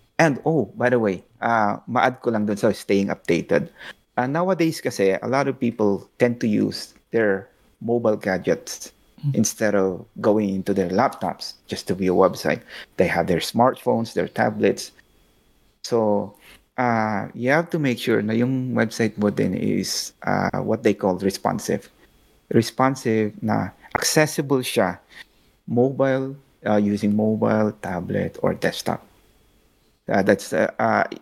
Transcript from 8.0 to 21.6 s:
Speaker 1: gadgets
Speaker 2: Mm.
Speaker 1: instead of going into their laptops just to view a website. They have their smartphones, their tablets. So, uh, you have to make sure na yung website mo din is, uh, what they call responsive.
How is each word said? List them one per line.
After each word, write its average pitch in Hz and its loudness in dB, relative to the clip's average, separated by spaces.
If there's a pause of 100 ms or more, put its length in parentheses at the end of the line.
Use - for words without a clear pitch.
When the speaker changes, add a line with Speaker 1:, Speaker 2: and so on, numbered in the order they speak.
Speaker 1:
gadgets - -4 (300)
Speaker 2:
Mm. 131 0
Speaker 1:
instead 104 0
of 95 -2 (140)
going 107 2
into 95 -2
their 95 0
laptops 95 -2 (160)
just - -10
to 98 -2
view 92 -2
a 90 6
website. - -2 (380)
They 92 4
have 85 0
their 85 2
smartphones, 117 0
their 85 -2
tablets. 107 0 (960)
So, 104 0 (420)
uh, 110 0
you 123 0
have 170 0
to 175 -2
make 131 -2
sure 113 2
na 107 -2
yung 127 0
website 113 0
mo 104 2
din 98 -2
is, - -4 (140)
uh, 95 0
what 107 -2
they 107 4
call 95 0
responsive. 101 -2 (640)